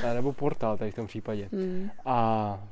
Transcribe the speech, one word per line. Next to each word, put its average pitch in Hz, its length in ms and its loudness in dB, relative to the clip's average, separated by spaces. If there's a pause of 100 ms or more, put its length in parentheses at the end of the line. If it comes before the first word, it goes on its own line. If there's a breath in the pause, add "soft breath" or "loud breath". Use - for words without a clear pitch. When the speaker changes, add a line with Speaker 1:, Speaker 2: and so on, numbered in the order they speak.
(100)
Speaker 1:
A 120 40 2
nebo 131 180 4
portál 123 460 0
tady 107 120 -2
v 104 40 -6
tom 113 120 -4
případě. 104 460 -6
Speaker 2:
Hmm. 185 360 0 (160)
Speaker 1:
A 110 560 2 (120)